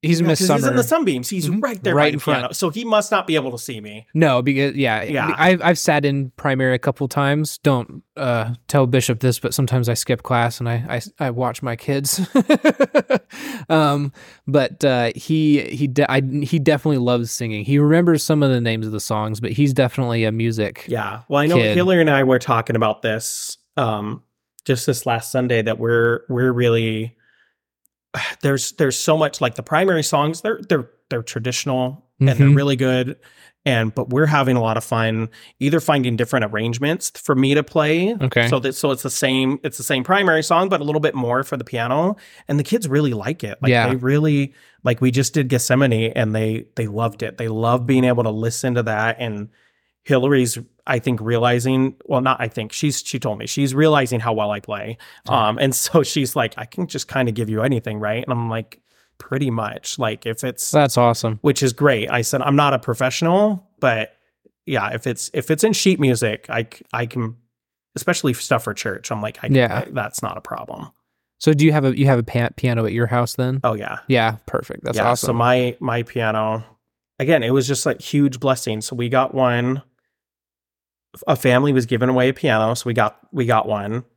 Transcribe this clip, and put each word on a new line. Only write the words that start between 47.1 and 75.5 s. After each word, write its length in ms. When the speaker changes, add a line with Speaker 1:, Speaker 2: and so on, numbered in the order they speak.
Speaker 2:
it. 140
They 120
love 380
being 180
able 180
to 80
listen 460
to 80
that. 340
And 320
Hillary's, 540
I 120
think, 220
realizing, 760
well, 160
not 180
I 80
think, 240
she's, 300
she 160
told 200
me, 80
she's 280
realizing 460
how 120
well 200
I 80
play. 360
Speaker 1:
Yeah. 200
Speaker 2:
Um, 100
and 160
so 280
she's 320
like, 220
"I 80
can 220
just 220
kinda 240
give 180
you 120
anything, 380
right?" 240
And 80
I'm 160
like, 320
"Pretty 320
much." 480
Like, 260
if 180
it's 280
Speaker 1:
That's 260
awesome. 460
Speaker 2:
Which 200
is 120
great. 360
I 120
said, 180
"I'm 160
not 160
a 60
professional, 880
but 380
yeah, 300
if 120
it's, 280
if 160
it's 120
in 120
sheet 260
music, 480
I 140
c-, 200
I 120
can, 300
especially 380
stuff 320
for 80
church." 400
I'm 80
like, 240
"I, 40
Speaker 1:
Yeah. 380
Speaker 2:
I, 60
that's 300
not 160
a 20
problem." 500
Speaker 1:
So 140
do 140
you 60
have 120
a, 120
you 100
have 120
a 60
pa-, 320
piano 300
at 80
your 120
house 280
then? 300
Speaker 2:
Oh, 100
yeah. 240
Speaker 1:
Yeah, 380
perfect. 360
That's 140
Speaker 2:
Yeah, 140
Speaker 1:
awesome. 180
Speaker 2:
so 60
my, 440